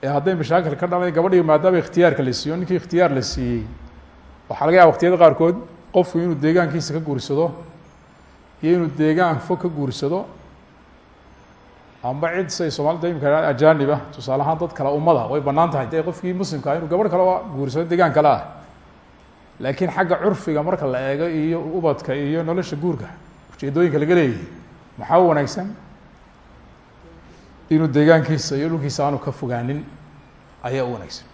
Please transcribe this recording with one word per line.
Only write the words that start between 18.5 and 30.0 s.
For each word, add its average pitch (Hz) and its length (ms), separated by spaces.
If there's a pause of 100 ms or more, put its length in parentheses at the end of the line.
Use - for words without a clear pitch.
Laakiin 139 300
xagga 180 260
curfiga 160 460
marka 165 240
la 127 120 (120)
eego 147 160
iyo 160 340
ubadka 160 540
iyo 147 300
nolosha 165 320
guurka, 151 300 (500)
ujeedooyinka 151 420
laga 151 160
leeyahay, 123 300 (540)
maxaa 165 200
u 180 100
wanaagsan? 165 460 (2000)
Inuu 156 240
deegaankiisa 147 600
iyo 147 120
dhulkiisa 143 380
aanu 143 120
ka 135 140
fogaanin 123 520 (800)